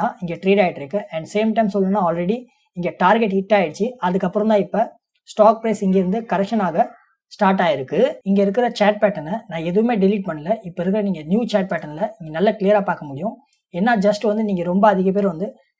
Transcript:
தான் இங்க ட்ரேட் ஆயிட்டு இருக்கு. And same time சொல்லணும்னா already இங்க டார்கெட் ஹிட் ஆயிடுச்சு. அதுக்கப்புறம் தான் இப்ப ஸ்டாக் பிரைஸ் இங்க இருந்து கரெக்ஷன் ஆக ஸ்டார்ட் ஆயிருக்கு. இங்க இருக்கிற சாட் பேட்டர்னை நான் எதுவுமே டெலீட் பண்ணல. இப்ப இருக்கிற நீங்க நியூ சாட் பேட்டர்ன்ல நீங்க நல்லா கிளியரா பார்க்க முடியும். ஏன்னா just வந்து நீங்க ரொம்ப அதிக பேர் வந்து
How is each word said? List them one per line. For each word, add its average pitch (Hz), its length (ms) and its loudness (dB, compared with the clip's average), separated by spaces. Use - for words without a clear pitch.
தான் 240 220 -2
இங்க 165 200 -6
ட்ரேட் 196 220 4
ஆயிட்டு 151 180 -4
இருக்கு. 202 180 -6
And 160 80 -10
same 220 240 0
time 214 160 2
சொல்லணும்னா 196 340 0
already 175 300 -2
இங்க 170 120 -4
டார்கெட் 202 360 4
ஹிட் 190 200 0
ஆயிடுச்சு. 180 280 -2
அதுக்கப்புறம் 190 460 0
தான் 202 120 4
இப்ப 202 240 -2
ஸ்டாக் 220 300 4
பிரைஸ் 220 240 -2
இங்க 190 160 4
இருந்து 185 180 0
கரெக்ஷன் 196 380 -2
ஆக 170 160 2
ஸ்டார்ட் 190 320 2
ஆயிருக்கு. 143 340 -2
இங்க 196 160 2
இருக்கிற 220 200 0
சாட் 208 220 2
பேட்டர்னை 175 340 -2
நான் 160 180 -6
எதுவுமே 220 240 2
டெலீட் 196 260 2
பண்ணல. 156 200 -4
இப்ப 170 160 -16
இருக்கிற 202 240 0
நீங்க 165 140 -4
நியூ 220 100 2
சாட் 190 200 0
பேட்டர்ன்ல 160 340 -6
நீங்க 160 180 -14
நல்லா 208 220 2
கிளியரா 196 300 2
பார்க்க 160 200 -6
முடியும். 156 260 -8
ஏன்னா 226 120 2
just 202 240 0
வந்து 220 200 -2
நீங்க 175 220 -2
ரொம்ப 202 220 2
அதிக 190 240 0
பேர் 202 140 2
வந்து 165 160 -6